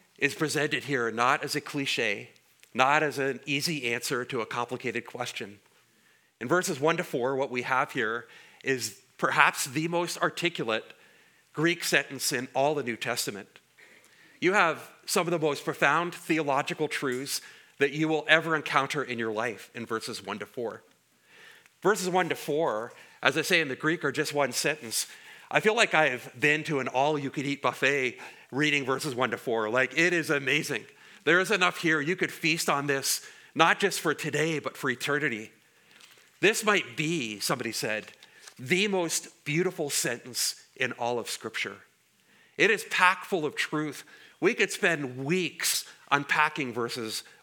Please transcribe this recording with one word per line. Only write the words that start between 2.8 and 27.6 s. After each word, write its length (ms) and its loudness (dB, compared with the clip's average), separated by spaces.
as 160 -2
an 260 -2
easy 480 -2
answer 320 -2
to 160 -4
a 60 -4
complicated 580 -4
question. 540 -10
In 80 -6
verses 320 0
one 160 2
to 80 -4
four, 320 -2
what 140 -2
we 120 -4
have 300 0
here 340 -4
is 380 -4
perhaps 480 4
the 240 -2
most 300 -2
articulate 640 -2
Greek 300 0
sentence 480 0
in 240 -2
all 220 2
the 80 -4
New 120 -4
Testament. 520 -6
You 120 4
have 360 2
some 200 0
of 60 0
the 80 0
most 240 0
profound 500 2
theological 720 0
truths 540 -4
that 120 4
you 160 0
will 220 0
ever 260 4
encounter 480 0
in 160 -6
your 140 0
life 420 -4
in 120 -8
verses 380 -6
one 140 -6
to 80 -10
four. 380 -8
Verses 260 2
one 200 2
to 80 -2
four, 560 -2
as 140 4
I 60 2
say 180 4
in 80 -2
the 60 -4
Greek, 300 -2
are 80 0
just 220 -2
one 180 2
sentence. 560 -2
I 80 2
feel 160 4
like 200 4
I've 440 2
been 260 4
to 140 0
an 100 -2
all-you-can-eat 760 0